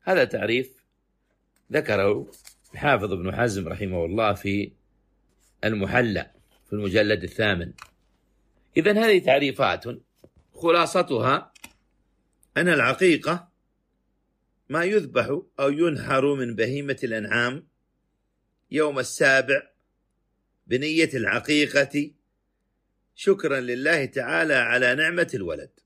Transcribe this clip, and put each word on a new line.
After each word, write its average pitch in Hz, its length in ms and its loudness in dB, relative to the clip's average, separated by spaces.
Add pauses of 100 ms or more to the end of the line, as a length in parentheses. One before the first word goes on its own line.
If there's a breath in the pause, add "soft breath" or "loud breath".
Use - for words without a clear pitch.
هذا 180 200 4
تعريف 120 480 -2 (1000)
ذكره 104 600 0 (420)
الحافظ 110 400 0
ابن 92 220 -6
حزم 101 320 -2
رحمه 92 380 -4
الله 104 280 0
في 101 380 -4 (920)
المحلى 107 680 -2 (360)
في - 60 -8
المجلد 104 500 0
الثامن. 90 500 -2 (1040)
إذن 202 200 2
هذه 214 220 4
تعريفات 131 640 2 (680)
خلاصتها 160 1000 0 (1040)
أن 175 120 2
العقيقة 156 800 2 (1200)
ما 156 140 -2
يذبح 156 580 0 (180)
أو 139 120 2
ينحر 143 640 0
من 120 200 -6
بهيمة 131 480 -4
الأنعام 113 640 -4 (1040)
يوم 147 280 0
السابع 135 720 2 (1000)
بنية 156 460 0
العقيقة 143 1000 0 (1040)
شكراً 160 440 0
لله 131 460 0
تعالى 147 480 -2
على 123 420 2
نعمة 165 380 0
الولد. 85 360 -8 (160)